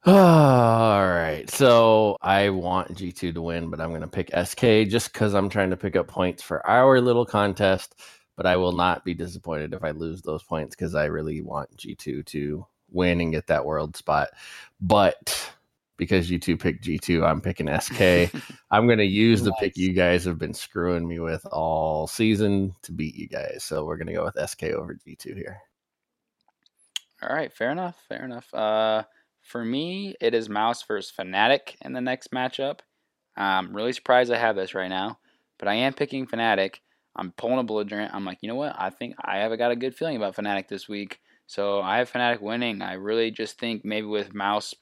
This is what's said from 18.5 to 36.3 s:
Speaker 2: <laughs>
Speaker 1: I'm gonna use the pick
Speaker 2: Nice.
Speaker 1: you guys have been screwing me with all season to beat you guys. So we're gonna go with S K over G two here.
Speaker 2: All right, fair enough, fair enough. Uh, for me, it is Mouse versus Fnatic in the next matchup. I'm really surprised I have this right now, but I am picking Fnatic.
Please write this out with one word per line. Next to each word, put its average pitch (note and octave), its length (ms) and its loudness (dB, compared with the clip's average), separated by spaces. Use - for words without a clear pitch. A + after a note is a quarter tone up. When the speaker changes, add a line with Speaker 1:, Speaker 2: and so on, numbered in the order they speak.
Speaker 2:
<laughs> - 220 -8
Speaker 1:
I'm A2+ 160 4
gonna G#2+ 160 4
use G#2+ 380 4
the G2 180 0
pick G2 160 -4
Speaker 2:
Nice. F#2 100 0
Speaker 1:
you F#2 60 0
guys F2+ 320 4
have F2+ 120 -2
been D#2+ 160 -6
screwing F2 540 -4
me E2+ 140 -8
with E2 320 -6
all D#2+ 560 -2
season G2+ 760 0
to - 80 -20
beat D#2+ 240 -8
you - 140 -14
guys. - 340 -10
So D#2 220 -6
we're D#2+ 140 -8
gonna E2 160 -10
go E2 100 -4
with E2+ 120 -8
S D2+ 200 -8
K D#2 160 -6
over D#2 220 -8
G - 200 -20
two - 220 -16
here. G2 240 -14
Speaker 2:
All A#2+ 100 -6
right, D3+ 200 -6
fair A#2 180 -4
enough, F3 380 -8
fair - 160 -12
enough. B2 280 -14
Uh, A2 520 0
for A#2+ 220 -10
me, F3 560 -6
it A#2 140 2
is A2+ 140 -2
Mouse A2 360 -2
versus G2+ 340 -8
Fnatic G2+ 600 0
in C3 120 -14
the B2+ 80 -8
next B2+ 300 -6
matchup. C3+ 480 -6
I'm F#2+ 380 -2
really A2+ 180 -4
surprised B2+ 380 2
I A#2 80 0
have A2+ 160 2
this F#2+ 180 -6
right F#2+ 160 -4
now, F#2+ 300 -6
but G2 80 -6
I G2+ 80 0
am C3 200 0
picking C3+ 340 -6
Fnatic. G#2+ 480 0